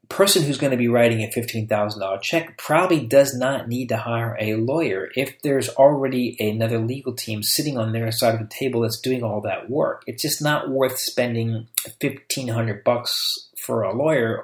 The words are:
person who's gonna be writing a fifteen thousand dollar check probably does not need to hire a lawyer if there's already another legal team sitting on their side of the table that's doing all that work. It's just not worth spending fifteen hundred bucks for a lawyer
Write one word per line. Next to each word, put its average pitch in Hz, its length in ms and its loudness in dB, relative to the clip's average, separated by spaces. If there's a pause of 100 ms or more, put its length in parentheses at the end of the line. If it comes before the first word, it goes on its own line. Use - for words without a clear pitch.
person 190 340 4
who's 139 140 0
gonna 139 180 2
be 120 140 2
writing 117 320 6
a 107 100 -4
fifteen 110 340 -4
thousand 104 360 0
dollar 98 160 -2
check - 400 -2
probably 156 480 2
does 135 280 6
not 127 360 -2
need 123 180 -4
to 117 80 0
hire 117 420 -2
a 107 180 0
lawyer 117 600 0
if 139 280 -4
there's 135 260 2
already 135 720 4
another 113 380 0
legal 127 340 -4
team 110 280 -6
sitting 147 360 -2
on 110 160 -2
their 113 180 -2
side 113 220 2
of 113 80 -4
the 110 60 -8
table 123 340 -2
that's 113 180 0
doing 127 240 -2
all 107 160 -4
that 101 300 -6
work. 135 380 -2
It's 117 140 -8
just 151 200 -2
not 151 280 0
worth 131 280 0
spending 117 720 -2 (320)
fifteen 131 480 -4
hundred 113 340 -2
bucks - 640 -2 (100)
for 117 260 -2
a 95 120 -2
lawyer 123 480 0